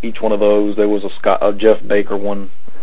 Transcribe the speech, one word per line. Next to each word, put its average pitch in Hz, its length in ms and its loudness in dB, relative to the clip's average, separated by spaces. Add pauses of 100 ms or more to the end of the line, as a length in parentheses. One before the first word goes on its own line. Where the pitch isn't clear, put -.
each 113 180 -4
one 110 100 0
of 101 80 -2
those. 104 360 0
There 104 140 0
was 101 160 -2
a 98 40 -4
Scott, 98 320 0
a 101 120 2
Jeff 104 340 2
Baker 104 300 0
one 98 340 -2 (320)